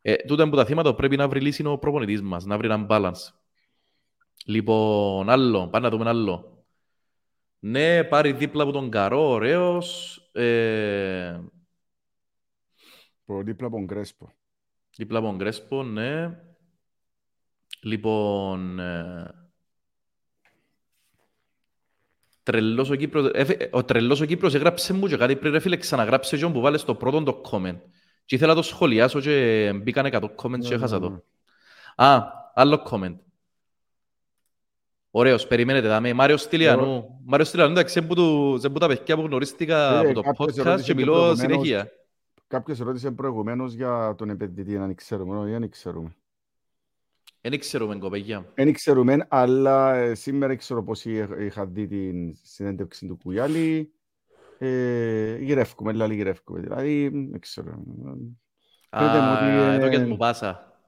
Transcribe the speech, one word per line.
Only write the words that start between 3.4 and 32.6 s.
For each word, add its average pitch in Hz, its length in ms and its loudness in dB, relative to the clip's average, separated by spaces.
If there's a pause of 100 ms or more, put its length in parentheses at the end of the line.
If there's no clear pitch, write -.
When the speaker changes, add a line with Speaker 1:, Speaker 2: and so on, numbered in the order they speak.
Speaker 1:
Λοιπόν, 107 840 0
άλλο, 120 400 4
πάμε 113 200 0
να 110 80 -2
δούμε 113 120 0
άλλο. 101 560 -4 (960)
Ναι, 156 440 0
πάρει 151 280 2
δίπλα 147 320 -2
από 143 80 0
τον 135 180 -4
Καρό, 110 400 2
ωραίος. 175 880 -2 (140)
Ε, 104 1080 -2 (1900)
Speaker 2:
Προ-, 98 180 -8
δίπλα 113 240 -8
από 113 80 -8
τον 98 120 -8
Κρέσπο. - 440 -12 (680)
Speaker 1:
Δίπλα 110 200 -6
από 110 100 -2
τον 98 100 -6
Κρέσπο, 107 460 -6
ναι. 143 560 -6 (1400)
Λοιπόν, 101 1000 -4
ε, 87 520 -10 (3000)
τρελός 113 460 0
ο 143 60 0
Κύπρος, 139 380 0
ε, 131 380 0
ο 123 120 0
τρελός 127 380 2
ο 156 40 2
Κύπρος 165 280 0
έγραψε 170 400 0
μου 196 140 0
και 143 100 0
κάτι 127 180 4
πριν, 147 160 -2
ρε 156 80 2
φίλε, 180 180 0
ξαναγράψε 131 600 0
και 156 100 -2
που 143 140 0
βάλες 147 220 2
το 123 120 -2
πρώτο 143 280 0
το 135 180 -4 (100)
comment. 92 260 -4 (480)
Και 135 100 -2
ήθελα 156 180 4
να 160 80 4
το 160 60 -4
σχολιάσω 127 520 4
και 117 520 2 (120)
μπήκαν 131 220 0
εκατό 110 300 -2
comments 123 240 -6
και 120 100 -8
Speaker 2:
Ναι, 120 60 0
Speaker 1:
έχασα 113 240 -2
Speaker 2:
ναι, 90 60 -4
Speaker 1:
το. 90 40 -4
Speaker 2:
ναι. 95 80 -10 (800)
Speaker 1:
Α, 131 280 8 (300)
άλλο 147 360 4